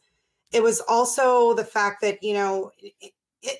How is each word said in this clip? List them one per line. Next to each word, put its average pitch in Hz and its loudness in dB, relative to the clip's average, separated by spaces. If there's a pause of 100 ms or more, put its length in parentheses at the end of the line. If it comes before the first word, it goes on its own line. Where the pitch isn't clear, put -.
(520)
It 233 2
was 226 2
also 240 2
the 220 -2
fact 202 -4
that, 202 -2
you 208 -2
know, 196 -4 (140)
i-, - -20 (340)
i-, 262 -8